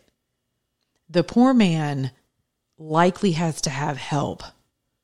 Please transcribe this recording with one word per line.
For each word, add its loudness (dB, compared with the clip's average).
The 0
poor 4
man 0
likely 2
has -4
to -4
have -6
help -6